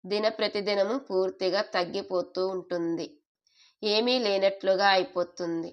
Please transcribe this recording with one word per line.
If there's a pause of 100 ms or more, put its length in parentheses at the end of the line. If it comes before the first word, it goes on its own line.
దిన
ప్రతిదినము
పూర్తిగా
తగ్గిపోతూ
ఉంటుంది, (760)
ఏమీ
లేనట్లుగా
అయిపోతుంది.